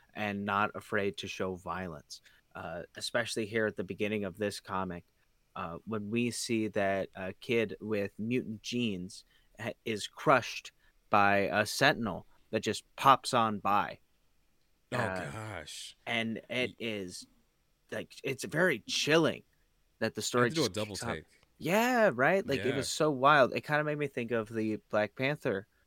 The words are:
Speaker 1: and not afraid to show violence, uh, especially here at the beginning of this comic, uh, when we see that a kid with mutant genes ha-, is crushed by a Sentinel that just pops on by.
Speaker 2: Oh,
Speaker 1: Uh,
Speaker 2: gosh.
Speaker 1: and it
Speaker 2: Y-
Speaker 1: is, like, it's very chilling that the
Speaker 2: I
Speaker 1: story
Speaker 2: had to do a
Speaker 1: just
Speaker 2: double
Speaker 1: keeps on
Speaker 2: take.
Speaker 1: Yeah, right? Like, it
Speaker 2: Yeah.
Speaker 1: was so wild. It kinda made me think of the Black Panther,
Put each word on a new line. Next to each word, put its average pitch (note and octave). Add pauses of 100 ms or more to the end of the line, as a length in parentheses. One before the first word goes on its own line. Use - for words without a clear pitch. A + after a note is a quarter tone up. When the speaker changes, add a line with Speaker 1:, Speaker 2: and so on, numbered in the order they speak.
(140)
Speaker 1:
and G2+
not G2+
afraid G2+
to G2
show F#2+
violence, F2 (320)
uh, E2+ (140)
especially A#2
here A2
at G2+
the G2+
beginning G2+
of F#2
this G#2
comic, F#2 (520)
uh, E2 (100)
when G#2
we A#2
see A2
that G2
a F#2+
kid A2+
with G2+
mutant A2
genes G2+ (360)
ha-, A2 (120)
is G#2+
crushed - (380)
by G2+
a G#2
Sentinel A2 (240)
that A2
just - (120)
pops C3
on A2+
by. G2 (920)
Speaker 2:
Oh, B2
Speaker 1:
Uh, F#2
Speaker 2:
gosh. G#2 (100)
Speaker 1:
and A2+ (120)
it B2
Speaker 2:
Y- -
Speaker 1:
is, G2+ (640)
like, G#2 (120)
it's C3
very D3+
chilling D3+ (560)
that A2
the G#2+
Speaker 2:
I -
Speaker 1:
story B2
Speaker 2:
had A2+
to D#3
do D#3+
a -
Speaker 1:
just F#2+
Speaker 2:
double G#2
Speaker 1:
keeps -
on G#2
Speaker 2:
take. D#2 (340)
Speaker 1:
Yeah, A3
right? D3+
Like, C3+
it G#2+
Speaker 2:
Yeah. B2+
Speaker 1:
was -
so D#3
wild. C3+
It A#2+
kinda D3+
made D3+
me D3
think A#2
of A2+
the A2 (140)
Black G#2+
Panther, C3 (200)